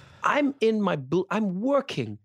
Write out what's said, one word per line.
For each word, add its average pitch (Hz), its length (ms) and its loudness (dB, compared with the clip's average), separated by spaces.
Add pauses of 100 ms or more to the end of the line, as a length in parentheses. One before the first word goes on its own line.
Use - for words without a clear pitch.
(220)
I'm 277 380 2
in 220 220 2
my 180 140 2
bl-, 151 340 -2
I'm 196 320 -2
working 185 640 -2